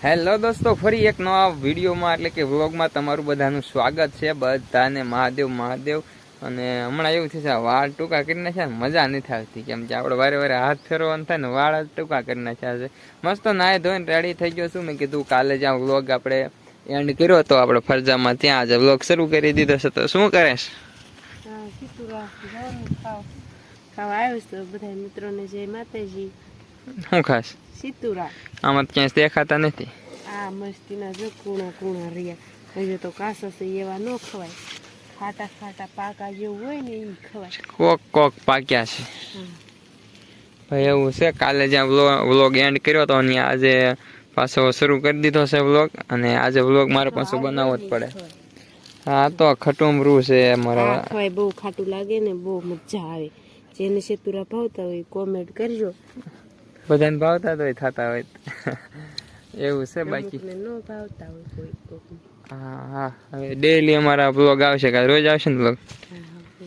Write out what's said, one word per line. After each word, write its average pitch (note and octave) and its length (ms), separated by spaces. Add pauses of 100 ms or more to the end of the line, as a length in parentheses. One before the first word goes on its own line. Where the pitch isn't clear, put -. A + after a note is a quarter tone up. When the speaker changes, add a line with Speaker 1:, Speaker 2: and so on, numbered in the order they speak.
Speaker 1:
હેલો E3+ 340
દોસ્તો, A3+ 360
ફરી G#3+ 320
એક G#3 140
નવા F#3+ 280
વીડિયોમાં, E3+ 640
એટલે E3 160
કે D#3+ 120
વ્લોગમાં D#3 480
તમારું D3 360
બધાનું C#3 360
સ્વાગત C#3+ 480 (100)
છે. D#3 120
બધાને C3 720
મહાદેવ, B2+ 460
મહાદેવ. C3 540 (400)
અને B2 420
હમણાં D#3 280
એવું E3 160
થયું D#3 160
છે, D3 40
આ B2 100
વાળ B2+ 320
ટૂંકા D#3+ 320
કરી E3 200
નાખ્યા F3 240
ને A#2+ 120
મજા C#3+ 280
નથી C3+ 260
આવતી, A2+ 300
કેમ A#2 240
કે A#2+ 80
આપણે B2+ 200
વારે C#3 220
વારે C#3+ 180
હાથ C#3 240 (100)
ફેરવવાનું D#3 380
થાય E3+ 120
ને C3 100
વાળ D3+ 360
જ - 20 (100)
ટૂંકા D#3 260
કરી B2 180
નાખ્યા A#2+ 380
છે. B2+ 100 (360)
મસ્ત G3 240
નાહી F#3+ 300
ધોઈને F3+ 280
રેડી E3 280
થઈ F3 160
ગયો E3+ 180
છું. F3 160
મેં D3+ 140
કીધું C#3+ 300
કાલે C3+ 300
જ્યાં C3+ 220
વ્લોગ C3+ 300
આપણે C3+ 400 (360)
એન્ડ C#3+ 240
કર્યો E3+ 280
હતો D3 180
આપણે B2 240
ફરજામાં, C3 560
ત્યાં C3+ 240
આજે A#2+ 160
વ્લોગ C3 260
શરૂ E3 240
કરી D3+ 260
દીધો D3 240
છે. C3+ 140
તો - 160
શું G3 240
કરે E3 240
છે? - 140 (800)
Speaker 2:
હા, G#3+ 180 (140)
સિતુરા, A3 480 (140)
જવાનું A#3 440 (160)
ખાવ. G#3+ 200 (720)
ખાવા G#3 180
આવ્યો A#3 260
છું F#3+ 180
તો F#3+ 140
બધા G#3 140
મિત્રોને G3+ 600
જય G3+ 200
માતાજી. G3+ 640 (800)
Speaker 1:
શું F3 120
ખાસ? A#2+ 220 (360)
Speaker 2:
સિતુરા. G#3 500 (340)
Speaker 1:
આમાં C#3 220
તો - 80
ક્યાંય C#3 220
દેખાતા D3+ 420
નથી. D3+ 320 (440)
Speaker 2:
આ G3+ 160
મસ્તીના G3 640
જો G#3 180 (140)
કૂણા F#3+ 260
કૂણા F3 440
રહ્યા. F3 220 (400)
હજુ F#3+ 220
તો F3+ 120
કાસા G3+ 400
છે F#3 140
એવા F#3+ 340
ન A3 180
ખવાય. F3+ 340 (680)
ખાટા G3+ 300 (120)
ખાટા G3 360
પાકા G3+ 360
જેવું G#3 340
હોય D4 140
ને B3 100
ઈ G#3+ 240 (180)
ખવાય. F#3+ 180 (260)
Speaker 1:
કોક E3 240 (100)
કોક D3 240 (100)
પાક્યા C3 400
છે. - 180
Speaker 2:
હા. - 440 (1200)
Speaker 1:
ભાઈ C#3 140
એવું C#3 280
છે, E3 200
કાલે C#3 360
જ્યાં C3+ 180
વ્લો-, C#3 420
વ્લોગ C3+ 280
એન્ડ C#3 220
કર્યો D3+ 240
હતો C#3 200
ને C3 160
આજે C3 340 (600)
પાછો C3 360
શરૂ C#3+ 300
કરી D3 200
દીધો D3+ 260
છે D3 120
વ્લોગ. D3 320 (200)
અને A#2+ 260
આજે B2+ 240
વ્લોગ C3+ 300
મારે C3+ 200
પાછો C3 260
Speaker 2:
આવું C3+ 140
Speaker 1:
બનાવવો C3 260
જ A2 40
Speaker 2:
નહીં G2 100
Speaker 1:
પડે. A#2 160
Speaker 2:
ખવાય. - 240 (760)
Speaker 1:
હા, C#3 220
તો D#3 260
ખટુમરું C#3+ 680
છે B2+ 300
અમારા. A#2+ 420
Speaker 2:
હા, - 160
ખવાય, G3+ 200
બહુ G3 200
ખાટું F#3+ 360
લાગે G3+ 340
ને G#3 140
બહુ F3+ 320
મજા F3 400
આવે. D#3+ 240 (480)
જેને G3 220
સેતુરા G3 420
ભાવતા A3+ 400
હોય F3 280
કોમેન્ટ F#3+ 420
કરજો. A3 420 (920)
Speaker 1:
બધાને D3+ 280
ભાવતા E3 380
જ D3+ 40
હોય, C#3 160
થતા B2+ 340
હોય. A#2+ 160 (680)
<laughs> - 760
એવું C#3 200
છે E3+ 180
બાકી. C#3 340
Speaker 2:
અમુકને F#3 160
ન A3+ 340
ભાવતા G#3 380
હોય E3 200 (100)
કોઈ D#3+ 180 (140)
કોકને. E3 300 (320)
Speaker 1:
હા, C3 420
હા. C3+ 200 (200)
હવે C3+ 220
ડેલી D#3 400
અમારા C#3+ 360
વ્લોગ C#3 320
આવશે, C#3 280
કાલ B2 160
રોજ D3+ 200
આવશે D3+ 240
ને C3 60
વ્લોગ? B2 200
Speaker 2:
હા, - 420
હા, E3 220 (260)